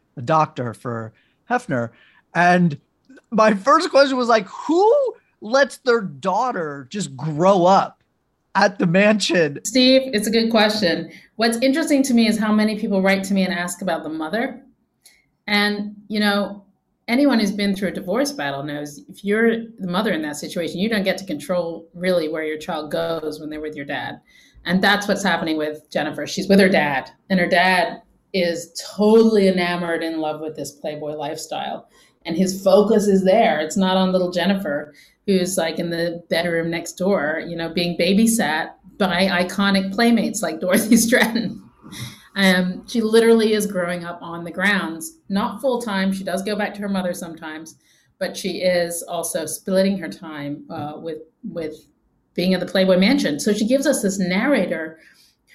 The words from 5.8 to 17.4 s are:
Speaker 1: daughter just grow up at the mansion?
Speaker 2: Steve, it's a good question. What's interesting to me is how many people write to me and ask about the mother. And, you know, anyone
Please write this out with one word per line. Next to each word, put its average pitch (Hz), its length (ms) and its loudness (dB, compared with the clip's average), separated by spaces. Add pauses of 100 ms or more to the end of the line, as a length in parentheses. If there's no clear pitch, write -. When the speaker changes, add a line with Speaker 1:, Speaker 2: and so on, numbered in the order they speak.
Speaker 1:
daughter 175 880 -4
just 156 240 -6
grow 170 520 4
up 185 360 4 (520)
at 202 240 2
the 196 80 0
mansion? 190 800 2
Speaker 2:
Steve, 262 360 4 (120)
it's 226 120 -2
a 226 40 -2
good 226 200 0
question. 202 600 2 (260)
What's 226 220 0
interesting 277 460 2
to 262 100 0
me 226 140 6
is 214 100 2
how 214 140 0
many 214 260 2
people 202 240 0
write 190 220 2
to 202 100 -2
me 190 80 4
and 175 100 0
ask 175 300 -6
about 165 220 -4
the 156 60 -8
mother. 160 520 -6 (840)
And, 208 500 -2 (120)
you 214 120 -2
know, 202 440 -2 (440)
anyone 247 320 4